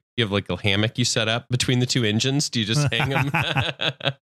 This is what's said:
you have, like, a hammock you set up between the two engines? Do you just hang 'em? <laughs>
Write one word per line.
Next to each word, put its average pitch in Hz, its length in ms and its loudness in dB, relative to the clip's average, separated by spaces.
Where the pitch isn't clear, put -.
you 117 80 0
have, 98 80 0
like, 101 180 0
a 87 60 -2
hammock 104 420 0
you 123 60 0
set 110 240 0
up 117 220 -4
between 123 300 2
the 127 60 4
two 123 200 0
engines? 127 440 0
Do 117 120 -2
you 104 40 0
just 139 280 2
hang 117 180 0
'em? 139 200 0
<laughs> 143 920 -2